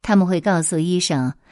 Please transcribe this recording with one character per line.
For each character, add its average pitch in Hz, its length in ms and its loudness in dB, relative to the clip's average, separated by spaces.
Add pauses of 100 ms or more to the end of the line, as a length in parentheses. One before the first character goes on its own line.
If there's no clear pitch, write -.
他 214 140 0
们 190 100 4
会 175 160 -2
告 175 220 0
诉 165 160 -2
医 175 200 0
生， 135 360 -2 (160)